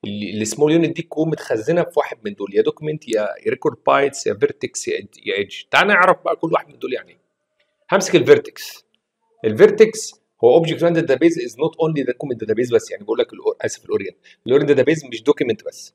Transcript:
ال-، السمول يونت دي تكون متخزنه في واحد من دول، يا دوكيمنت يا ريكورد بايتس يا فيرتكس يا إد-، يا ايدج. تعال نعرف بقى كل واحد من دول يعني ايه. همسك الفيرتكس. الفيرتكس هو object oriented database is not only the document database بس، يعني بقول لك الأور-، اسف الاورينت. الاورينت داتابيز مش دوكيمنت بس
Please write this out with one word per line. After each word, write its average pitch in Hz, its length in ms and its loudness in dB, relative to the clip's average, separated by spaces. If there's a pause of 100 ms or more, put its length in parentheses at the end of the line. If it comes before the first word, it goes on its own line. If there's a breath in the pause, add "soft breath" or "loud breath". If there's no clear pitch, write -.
ال-، 104 360 -8
السمول 143 300 0
يونت 160 240 0
دي 165 60 -10
تكون 160 280 -4
متخزنه 147 540 -4
في - 140 -10
واحد - 280 -4
من 101 80 -8
دول، 98 220 -8
يا 107 60 2
دوكيمنت 151 460 -4
يا 107 200 -2 (200)
ريكورد 127 300 -4 (100)
بايتس 139 400 -2
يا 104 60 -2
فيرتكس - 540 -6
يا 82 120 -6
إد-، - 280 -16
يا 98 80 -4
ايدج. 101 260 -8 (100)
تعال 143 160 4
نعرف 185 380 2
بقى 170 100 -2
كل 165 180 -4
واحد 147 140 -2
من 131 120 -20
دول 127 140 -8
يعني - 180 -12
ايه. - 100 -20 (720)
همسك 180 240 0
الفيرتكس. - 720 2 (600)
الفيرتكس - 760 4 (220)
هو 147 200 6
object 160 140 -4
oriented 165 280 0
database 156 300 4 (100)
is 123 80 -12
not 143 200 -4 (100)
only 156 200 -2
the - 100 -4
document 135 320 -8
database 117 280 -2
بس، 110 180 0
يعني 101 120 -14
بقول 113 160 -4
لك - 140 0
الأور-، - 280 -4
اسف - 240 -8
الاورينت. 98 320 -6 (300 soft breath)
الاورينت 139 220 2
داتابيز 143 360 2
مش 113 180 -16
دوكيمنت 123 420 0
بس - 300 -18